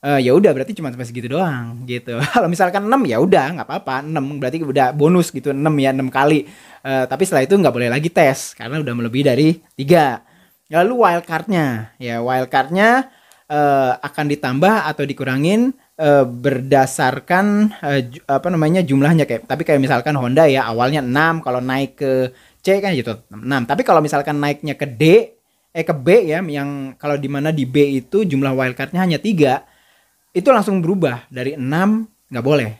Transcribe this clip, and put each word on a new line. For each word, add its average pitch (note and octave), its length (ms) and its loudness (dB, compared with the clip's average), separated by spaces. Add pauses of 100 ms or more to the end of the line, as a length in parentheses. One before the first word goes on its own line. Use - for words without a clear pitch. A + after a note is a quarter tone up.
Eh, C#3+ 240 0
ya B2 80 4
udah, G3 160 6
berarti C3+ 240 -2
cuma D#3 160 -8
sampai B2 160 -10
segitu A#2+ 320 -8
doang B2+ 480 -6
gitu. B2 400 -8
<laughs> - 80 -8
Kalau F#3+ 160 0
misalkan F#3+ 400 -2
enam, B3+ 160 2
ya A#2 160 0
udah, E3+ 320 2
nggak C3 160 -10
apa-apa, C3+ 320 -6
enam D3 400 -6
berarti B2+ 240 -4
udah C3+ 320 0
bonus E3 320 4
gitu, C#3 240 -6
enam D3 240 0
ya, C3+ 160 2
enam C3 160 -2
kali. C#3+ 400 2 (320)
Eh, C3+ 240 -2
tapi C3+ 160 -4
setelah D#3+ 240 0
itu E3 80 0
nggak F#3+ 160 4
boleh A#2+ 160 -2
lagi C3+ 240 -2
tes C#3 480 0
karena C3 240 -8
udah B2+ 160 -6
melebihi A#2 320 -2
dari D#3 320 2 (160)
tiga. C#3 480 2 (480)
Lalu G#3+ 320 2
wildcardnya, E3 960 -2
ya A#2+ 160 -6
wildcardnya, C3+ 960 0 (320)
eh, C#3 560 2
akan D3 240 -6
ditambah D3 640 0
atau D3+ 160 -6
dikurangin, C#3+ 640 0 (320)
eh, C#3+ 240 4
berdasarkan, C3+ 1200 0 (400)
eh, C#3 240 0
ju-, - 160 -20
apa C#3 240 0
namanya, E3+ 320 2
jumlahnya C#3+ 480 2
kayak, A#2 160 -6
tapi D3+ 220 -6
kayak C#3 180 2
misalkan C#3+ 320 0
Honda C3+ 320 4
ya C3+ 160 2
awalnya B2 400 -2
enam, D#3+ 400 0
kalau B2+ 160 -4
naik C3 400 -4
ke C3 320 0 (320)
C G3 160 2
kan F#3+ 160 -2
jadi A#2+ 80 -4
tetap A2+ 240 -10
enam. A#2+ 400 -4
Tapi B3+ 160 0
kalau E3+ 160 4
misalkan D3 400 -2
naiknya D3 320 -4
ke C#3 160 -6
D, A#2+ 140 -4 (720)
eh, D#3+ 80 -6
ke E3+ 80 -2
B E3+ 320 2
ya, D#3 160 -2
yang C#3+ 560 -8
kalau C#3+ 240 -4
di C#3 80 -6
mana C#3+ 240 -2
di C#3 160 -2
B C#3 320 2
itu G3+ 240 -2
jumlah C3+ 320 -2
wildcardnya C3+ 480 -2
hanya F3 160 -2
tiga, G#3+ 480 2 (600)
itu F#3 160 -2
langsung G#3 320 4
berubah D#3+ 480 -2
dari C3 320 -8
enam, F#3+ 480 0 (240)
nggak A#2+ 160 -6
boleh C3+ 320 0